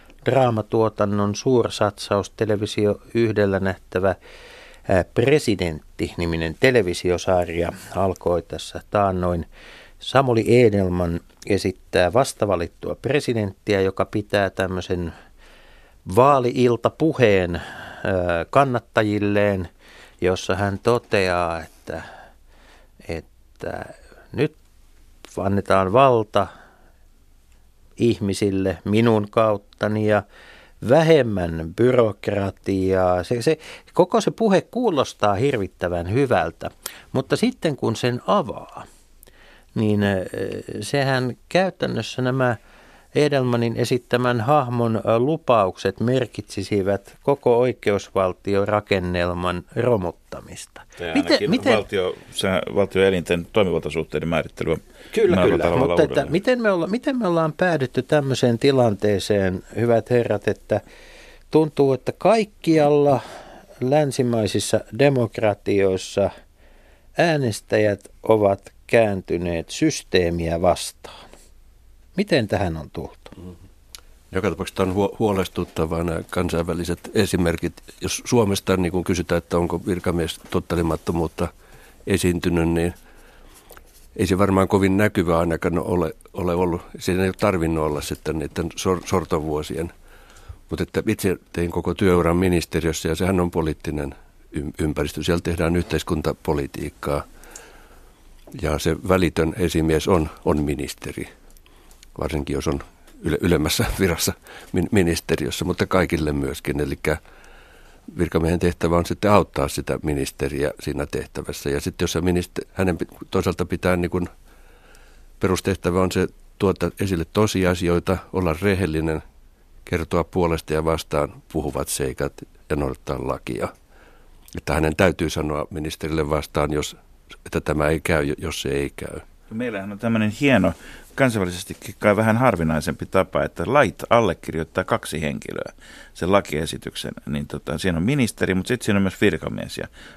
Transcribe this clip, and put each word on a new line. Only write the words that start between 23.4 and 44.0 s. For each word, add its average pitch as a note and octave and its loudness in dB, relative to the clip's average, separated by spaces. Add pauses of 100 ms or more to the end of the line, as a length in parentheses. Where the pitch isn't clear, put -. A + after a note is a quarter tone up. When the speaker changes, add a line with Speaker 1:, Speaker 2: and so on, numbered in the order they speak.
Speaker 1:
nyt - -2 (840)
annetaan F#2+ 2
valta A2+ 4 (1500)
ihmisille G2 0
minun G#2+ 4
kauttani G#2+ 0
ja G#2 4 (680)
vähemmän G#2+ 4
byrokratiaa. G2 2
Se, A#2+ -2
se, D#3 0 (360)
koko F#3 2
se - 0
puhe G3 2
kuulostaa D3 0
hirvittävän F#2 -2
hyvältä, G2+ 0 (420)
mutta C3+ -2
sitten E3+ -2
kun A2+ -2
sen B2 -2
avaa – E3+ -4 (920)
niin, G#2 0
ö, G2 0 (560)
sehän C3 0 (120)
käytännössä C3+ -2
nämä B2+ 0 (600)
Edelmanin B2+ 2
esittämän B2 0